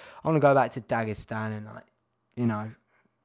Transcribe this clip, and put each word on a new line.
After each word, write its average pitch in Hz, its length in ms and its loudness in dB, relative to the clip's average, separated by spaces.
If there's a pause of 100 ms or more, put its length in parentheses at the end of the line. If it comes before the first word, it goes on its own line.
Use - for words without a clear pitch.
(240)
I - 40 -4
wanna 156 120 2
go 139 160 6
back 123 180 4
to 135 80 -8
Dagestan 110 720 -4
and, 104 100 -10
like, - 200 -18 (500)
you 123 100 0
know, 110 260 -2 (540)